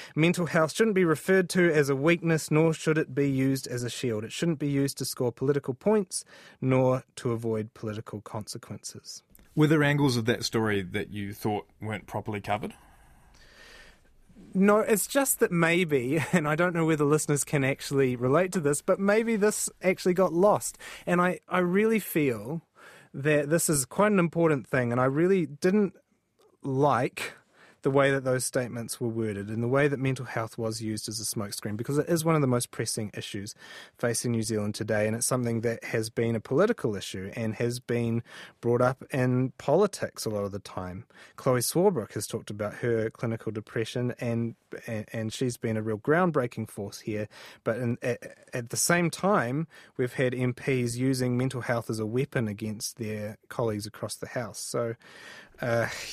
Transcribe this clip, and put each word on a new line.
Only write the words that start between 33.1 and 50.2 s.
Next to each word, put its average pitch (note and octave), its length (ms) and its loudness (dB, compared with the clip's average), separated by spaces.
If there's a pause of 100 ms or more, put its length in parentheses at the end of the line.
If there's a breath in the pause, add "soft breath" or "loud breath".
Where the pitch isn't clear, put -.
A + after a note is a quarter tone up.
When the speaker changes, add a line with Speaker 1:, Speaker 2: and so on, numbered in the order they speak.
Speaker 1:
issues G#2+ 400 -10 (420 loud breath)
facing A#2+ 340 0
New A2+ 120 0
Zealand G#2+ 320 -2
today, G#2+ 320 0
and G#2+ 80 0
it's A#2+ 100 -2
something A#2 360 0
that A2+ 240 -2
has A2 260 -2
been A#2 240 0
a A2 40 -2
political C#3 560 0
issue F#2+ 400 -8
and A2 200 -4
has A#2+ 240 -4
been A#2 420 -2 (380 loud breath)
brought A#2+ 220 2
up B2+ 280 2
in B2+ 480 0
politics - 680 0
a A2+ 40 -2
lot G#2 140 -2
of G2 80 -4
the G2 80 -6
time. F#2 460 -10 (300 loud breath)
Chloe B2+ 260 2
Swarbrick E3 520 0
has A2 140 -6
talked - 240 -8
about G#2 240 -6
her A2+ 340 0
clinical A2+ 420 -6
depression, A#2 680 -4
and, A#2 340 -2 (320)
and, G#2+ 260 -8
and A2 220 -6
she's B2 240 -4
been A2+ 200 -2
a A2 40 -2
real G#2+ 160 -2
groundbreaking D3 720 0
force G2+ 300 -10
here. G#2+ 280 -6 (360 loud breath)
But A2+ 140 0
in, A#2+ 260 -2
at, - 340 -6 (160)
at B2 160 -6
the - 80 -6
same F3 320 2
time, D#3 560 0 (320 loud breath)
we've B2+ 160 -2
had B2+ 220 0